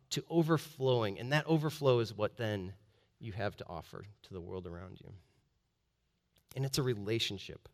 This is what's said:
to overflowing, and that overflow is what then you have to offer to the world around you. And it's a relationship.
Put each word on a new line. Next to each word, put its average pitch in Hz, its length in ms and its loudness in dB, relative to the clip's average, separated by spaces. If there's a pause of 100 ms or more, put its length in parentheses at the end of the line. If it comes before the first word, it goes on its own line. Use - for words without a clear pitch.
(120)
to 143 180 -2
overflowing, 131 920 2
and 123 120 -4
that 147 160 4
overflow 147 520 4
is 110 140 0
what 101 240 -2
then 101 360 -2 (460)
you 113 120 -10
have 98 260 -4
to - 100 -12
offer 85 380 -10 (160)
to - 120 -18
the 90 80 -8
world 92 260 -10
around 92 340 -12
you. - 100 -16 (1400)
And 135 100 -2
it's 135 120 -2
a 147 60 2
relationship. 107 920 -2